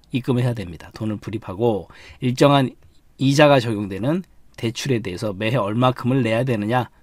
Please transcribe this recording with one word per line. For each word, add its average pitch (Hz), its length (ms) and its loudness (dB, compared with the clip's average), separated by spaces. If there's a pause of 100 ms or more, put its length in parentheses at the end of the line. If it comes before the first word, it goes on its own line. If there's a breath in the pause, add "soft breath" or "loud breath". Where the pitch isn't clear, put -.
(120)
입금을 123 320 0
해야 123 100 -2
됩니다. 87 400 -12
돈을 107 240 -6
불입하고 101 720 -4 (320 loud breath)
일정한 135 480 4 (480)
이자가 139 420 6
적용되는 107 640 -4 (320)
대출에 117 440 -4
대해서 98 340 -6
매해 110 240 -2
얼마큼을 123 640 0
내야 113 220 0
되느냐, 113 440 -2 (140)